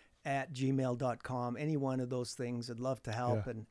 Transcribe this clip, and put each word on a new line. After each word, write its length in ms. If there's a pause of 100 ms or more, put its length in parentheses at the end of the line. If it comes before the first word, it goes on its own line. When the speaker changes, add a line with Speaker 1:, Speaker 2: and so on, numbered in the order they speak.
(240)
Speaker 1:
at 300
gmail 460
dot 240
com. 340
Any 200
one 220
of 120
those 240
things, 340
I'd 100
love 240
to 80
help 360
Speaker 2:
Yeah. 40
Speaker 1:
and, 200